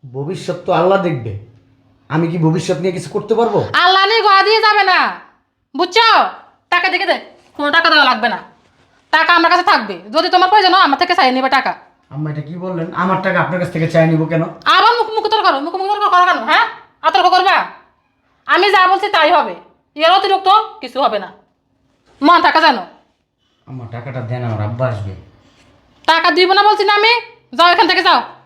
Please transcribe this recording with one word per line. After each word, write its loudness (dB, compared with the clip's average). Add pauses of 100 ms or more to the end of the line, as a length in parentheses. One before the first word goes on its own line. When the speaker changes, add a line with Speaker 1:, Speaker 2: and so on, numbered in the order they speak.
Speaker 1:
ভবিষ্যৎ -10
তো -4
আল্লাহ 2
দেখবে, -6 (760)
আমি -2
কি -6
ভবিষ্যৎ -2
নিয়ে -4
কিছু -12
করতে -4
পারবো? 0 (240)
Speaker 2:
আল্লাহ 2
নিয়ে 0
গা 4
দিয়ে 2
যাবে 2
না, 2 (800)
বুঝছো? 0 (640)
টাকা 0
দেখে -2
দে, 0 (400)
কোনো -4
টাকা 2
দেওয়া 4
লাগবে 0
না। -8 (640)
টাকা 2
আমার 2
কাছে 0
থাকবে, -2 (200)
যদি 0
তোমার 2
প্রয়োজন 4
হয় 6
আমার 0
থেকে 0
চাইয়ে 2
নিবে -2
টাকা। -2 (420)
Speaker 1:
আম্মা, -6
এটা -8
কি -14
বললেন? -6 (140)
আমার -2
টাকা -2
আপনার -4
কাছ -4
থেকে -2
চাইয়ে 4
নিব 0 (100)
কেন? -2 (320)
Speaker 2:
আবার 4
মুখ, -2
মুখ -4
তর্ক 0
করো, 0
মুখ, -8
মুখ -4
তর্ক -2
করো 4
কেন, 0 (100)
হ্যাঁ? 2 (380)
আর 2
তর্ক 4
করবা? 2 (960)
আমি 2
যা 4 (100)
বলছি 0
তাই 2
হবে, -4 (400)
এর 2
অতিরিক্ত 0 (320)
কিছু -12
হবে -2
না, -16 (920)
মন 4
থাকা 2
জানো। 2 (840)
Speaker 1:
আম্মা, -16 (100)
টাকাটা -12
দেন, -6
আমার -6
আব্বা -4
আসবে। -8 (1000)
Speaker 2:
টাকা 2 (100)
দিব 2
না 2
বলছি 0
না 2
আমি, 2 (440)
যাও 6
এখান 2
থেকে 0
যাও। 4 (260)